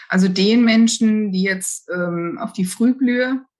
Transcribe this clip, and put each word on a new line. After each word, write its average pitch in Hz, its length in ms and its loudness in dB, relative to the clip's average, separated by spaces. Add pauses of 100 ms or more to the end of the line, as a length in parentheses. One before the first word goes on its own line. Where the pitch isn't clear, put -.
Also 190 180 2
den 196 360 2
Menschen, 220 680 2
die 185 120 -2
jetzt, 190 500 -6
ähm, 170 480 -4
auf - 120 -10
die 185 120 -4
Frühblühe 254 800 0 (140)